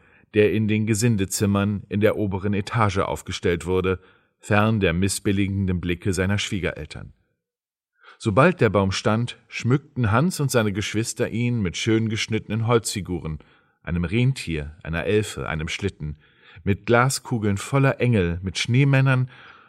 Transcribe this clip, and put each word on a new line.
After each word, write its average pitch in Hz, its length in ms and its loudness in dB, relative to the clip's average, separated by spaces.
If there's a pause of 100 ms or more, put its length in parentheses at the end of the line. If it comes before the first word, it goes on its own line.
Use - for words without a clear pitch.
(340)
der 104 180 6
in 107 160 0
den 107 180 0
Gesindezimmern 101 1000 0
in 101 120 -2
der 104 160 4
oberen 101 380 -4
Etage 101 440 0
aufgestellt 85 680 -2
wurde, 92 340 0 (380)
fern 107 420 2
der 90 120 2
missbilligenden 98 880 0
Blicke 87 320 -2
seiner 92 260 0
Schwiegereltern. 78 760 -8 (1040)
Sobald 135 420 4
der 113 100 4
Baum 95 220 2
stand, 110 460 -2 (100)
schmückten 120 640 0
Hans 117 300 2
und 143 100 0
seine 107 220 2
Geschwister 107 580 -4
ihn 120 300 -2
mit 87 160 -4
schön 113 320 2
geschnittenen 107 580 -4
Holzfiguren, 87 720 -2 (440)
einem 85 220 -2
Rentier, 85 800 -2
einer 80 220 -6
Elfe, 101 440 -2
einem 80 200 -6
Schlitten, 76 500 -8 (460)
mit 98 220 -2
Glaskugeln 117 720 2
voller 135 440 0
Engel, 92 420 2
mit 95 160 -6
Schneemännern 135 720 2 (380)